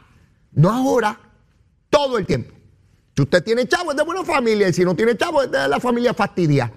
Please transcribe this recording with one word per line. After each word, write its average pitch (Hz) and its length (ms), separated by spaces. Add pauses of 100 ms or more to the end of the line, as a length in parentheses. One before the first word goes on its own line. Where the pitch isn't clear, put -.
(520)
No 160 180
ahora, 247 480 (720)
todo 285 280
el 190 80
tiempo. - 280 (600)
Si 139 80
usted 175 200
tiene 226 240
chavo, 349 240
es 277 60
de 302 60
buena 339 200
familia. 226 460
Y 165 40
si 180 120
no 180 100
tiene 220 220
chavo, 320 240
es 254 100
de 269 160
la 277 140
familia 240 320
fastidia. 147 640